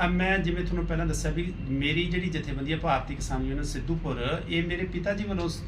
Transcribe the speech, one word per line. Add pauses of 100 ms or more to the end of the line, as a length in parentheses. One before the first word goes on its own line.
ਅਹ,
ਮੈਂ
ਜਿਵੇਂ
ਤੁਹਾਨੂੰ
ਪਹਿਲਾਂ
ਦੱਸਿਆ
ਵੀ (140)
ਮੇਰੀ
ਜਿਹੜੀ
ਜਥੇਬੰਦੀ
ਹੈ
ਭਾਰਤੀ
ਕਿਸਾਨ
ਯੂਨੀਅਨ
ਸਿੱਧੂਪੁਰ,
ਇਹ
ਮੇਰੇ
ਪਿਤਾ
ਜੀ
ਵੱਲੋਂ
ਸ-,